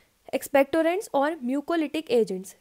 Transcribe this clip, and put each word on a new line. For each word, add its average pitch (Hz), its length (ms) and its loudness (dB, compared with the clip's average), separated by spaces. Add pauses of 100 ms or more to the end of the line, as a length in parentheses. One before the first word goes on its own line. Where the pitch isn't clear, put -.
(340)
एक्सपेक्टोरेंट्स 320 800 2
और 302 300 0
म्यूकोलिटिक 302 640 -2
एजेंट्स, 196 500 0